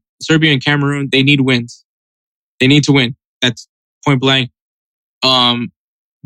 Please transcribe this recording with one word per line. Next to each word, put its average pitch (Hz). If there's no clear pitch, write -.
Serbia 160
and 131
Cameroon, 143
they 135
need 143
wins. 123
They 131
need 147
to 143
win. 131
That's -
point 139
blank. 131
Um, 120